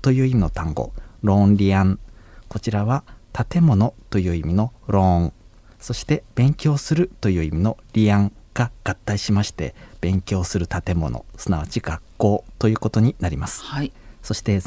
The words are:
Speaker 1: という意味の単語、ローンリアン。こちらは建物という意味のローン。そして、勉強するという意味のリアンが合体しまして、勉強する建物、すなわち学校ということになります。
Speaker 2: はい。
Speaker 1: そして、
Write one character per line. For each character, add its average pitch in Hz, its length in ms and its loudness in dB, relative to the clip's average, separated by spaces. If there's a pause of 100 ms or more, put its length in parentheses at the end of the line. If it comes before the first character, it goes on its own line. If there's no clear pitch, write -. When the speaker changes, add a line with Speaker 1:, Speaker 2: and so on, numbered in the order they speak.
Speaker 1:
と 135 120 2
い 131 100 2
う 131 40 2
意 131 80 0
味 113 60 4
の 82 100 0
単 80 220 -4
語、 - 200 -6 (300)
ロ 101 140 4
ー 101 120 6
ン 101 80 6
リ 98 180 2
ア 95 80 4
ン。 95 160 2 (500)
こ 107 100 -10
ち - 120 -6
ら 104 140 0
は 127 200 -2 (280)
建 - 320 0
物 113 280 4 (160)
と 104 100 -2
い 90 120 0
う 87 40 0
意 80 100 -4
味 82 100 -2
の 107 180 0 (140)
ロ 98 160 2
ー 87 240 4
ン。 - 60 -6 (460)
そ - 140 -10
し - 120 -8
て、 - 180 -2 (140)
勉 131 180 4
強 147 240 0
す - 160 -4
る 175 160 0 (100)
と 113 80 0
い 90 120 2
う 80 40 0
意 78 60 -2
味 80 80 -2
の 107 180 0 (160)
リ 107 200 4
ア 101 60 4
ン 101 140 2 (220)
が 120 160 -2 (140)
合 92 100 -2
体 101 240 -4
し - 140 -2
ま 101 100 4
し - 80 -4
て、 - 240 -8 (260)
勉 92 200 0
強 92 240 -2
す - 140 -6
る 87 100 -2
建 92 280 -4
物、 62 280 -4 (120)
す - 140 -6
な 82 80 0
わ 76 80 -4
ち - 140 -8
学 80 200 -8 (180)
校 104 260 2 (160)
と 113 80 2
い 110 60 2
う - 20 -2
こ - 140 -4
と 110 100 0
に 113 180 2
な 90 100 -4
り 73 80 -4
ま - 120 -6
す。 - 160 -10
Speaker 2:
は 143 180 -8
い。 147 100 -8 (300)
Speaker 1:
そ - 100 -8
し - 100 -6
て、 98 240 0